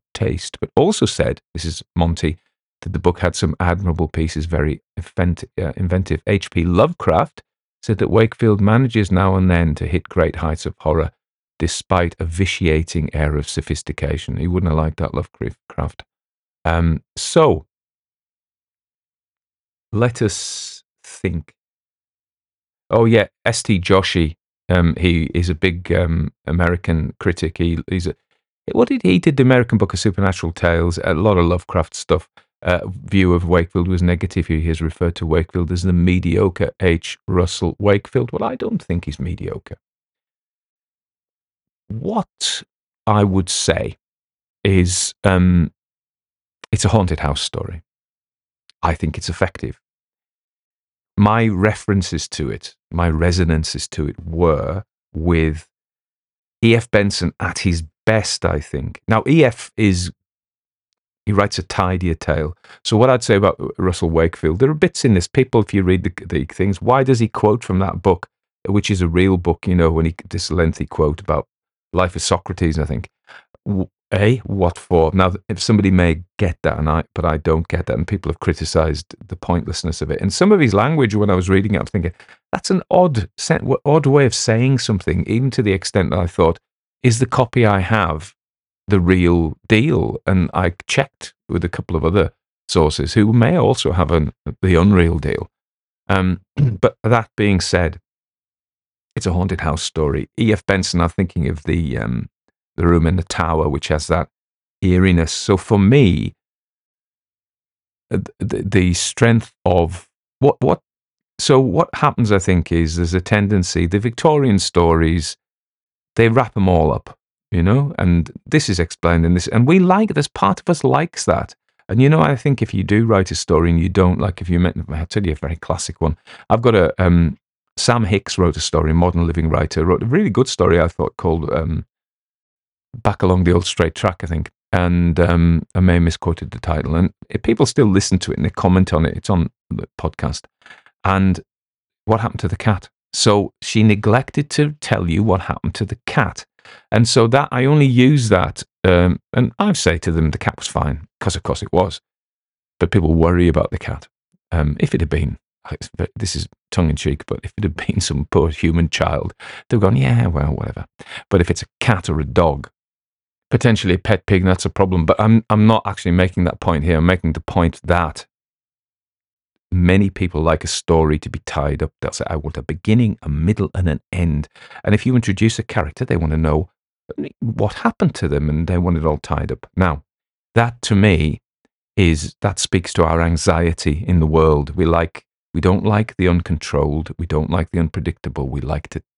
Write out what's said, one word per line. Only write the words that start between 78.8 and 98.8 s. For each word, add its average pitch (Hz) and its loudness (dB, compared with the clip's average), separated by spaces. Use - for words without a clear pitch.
the - -14
pointlessness 85 -4
of 76 -6
it. - -4
And 95 -2
some 196 2
of 202 6
his 123 4
language, 117 2
when 104 2
I 95 2
was 90 0
reading 98 2
it, 87 0
I'm - -6
thinking, 85 -4
"That's - -6
an 190 0
odd 165 2
sen-, - -4
w-, - -2
odd 151 2
way 143 4
of 117 0
saying 123 0
something," 92 -2
even 123 0
to 123 -2
the 104 2
extent 95 -2
that 98 -2
I 87 -2
thought, 85 2
"Is 117 2
the 127 2
copy 120 0
I 101 2
have 90 -2
the 101 2
real 87 2
deal?" 110 0
And 92 2
I 87 -2
checked - -6
with 87 -4
a 87 -2
couple - -8
of 76 -2
other 85 0
sources 80 0
who 110 4
may 120 4
also 117 0
have 87 0
an, 80 0
the 92 2
unreal 87 4
deal. - -6
Um, 92 0
<clears throat> - -20
but - 0
that 110 0
being 101 2
said, 87 -2